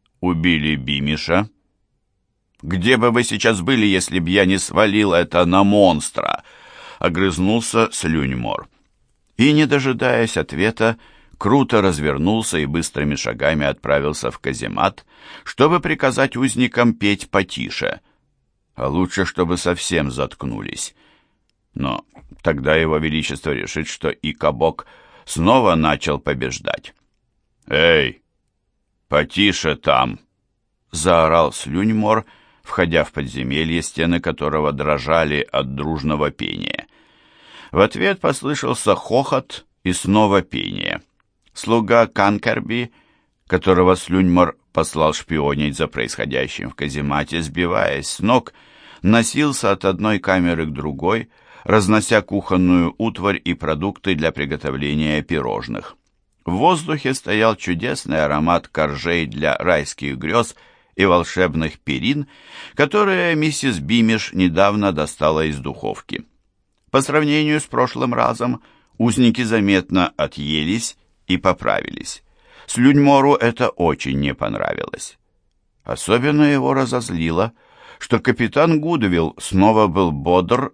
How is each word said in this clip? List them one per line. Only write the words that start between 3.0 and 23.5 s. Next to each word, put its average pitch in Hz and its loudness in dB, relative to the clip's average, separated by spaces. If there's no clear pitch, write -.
вы 120 2
сейчас 107 0
были, 110 2
если 92 0
б 82 -2
я 98 4
не 95 2
свалил 101 2
это 85 2
на 92 4
монстра?» 87 2
огрызнулся 95 0
Слюньмор. 65 -4
И, 139 4
не 151 4
дожидаясь 127 0
ответа, 107 0
круто 120 2
развернулся 85 0
и 76 0
быстрыми 73 -4
шагами 69 -2
отправился 69 -2
в - -12
каземат, 62 -4
чтобы 156 2
приказать 135 0
узникам 120 2
петь 104 0
потише. - -4
А 65 -4
лучше, 90 0
чтобы 87 -2
совсем 82 -2
заткнулись. 62 -8
Но 65 -6
тогда 76 0
его 80 2
величество 78 -4